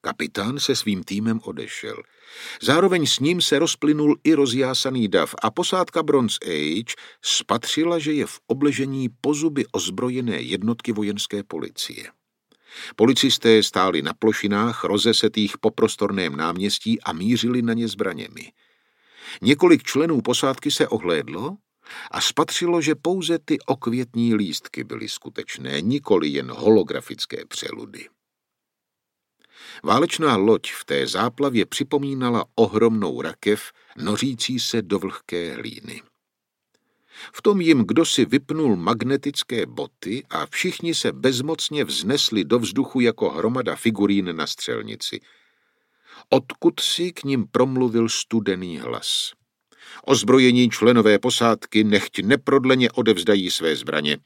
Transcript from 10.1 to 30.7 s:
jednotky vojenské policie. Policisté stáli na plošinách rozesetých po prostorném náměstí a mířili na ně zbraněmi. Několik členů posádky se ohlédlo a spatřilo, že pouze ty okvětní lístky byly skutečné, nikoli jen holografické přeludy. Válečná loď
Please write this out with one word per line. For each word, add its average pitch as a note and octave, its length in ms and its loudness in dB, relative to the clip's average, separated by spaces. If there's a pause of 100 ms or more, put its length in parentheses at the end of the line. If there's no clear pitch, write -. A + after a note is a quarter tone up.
jednotky G#2+ 500 -4
vojenské G#2 500 -4
policie. - 680 -10 (840)
Policisté A#2 680 6
stáli F#2 400 0
na D#2+ 120 -4
plošinách G#2+ 680 0
rozesetých G#2+ 760 0
po A2 120 0
prostorném G2 680 -2
náměstí F#2 640 -2
a - 120 -6
mířili A#2 500 0
na A#2 100 0
ně A#2 160 -2
zbraněmi. G2 640 -8 (880)
Několik D3 400 6
členů D3+ 380 0
posádky C3 500 -2
se C#3+ 180 0
ohlédlo F#2 680 -4 (540)
a - 100 -6
spatřilo, E3+ 600 0
že D3+ 140 0
pouze E3+ 500 -2
ty D#3+ 160 -2
okvětní A#2 720 0
lístky F#2+ 500 -4
byly A1 240 -10
skutečné, - 720 -8
nikoli F#2 480 0
jen C2+ 220 -4
holografické E2 1000 0
přeludy. - 600 -12 (1700)
Válečná C#3+ 540 2
loď G2+ 360 4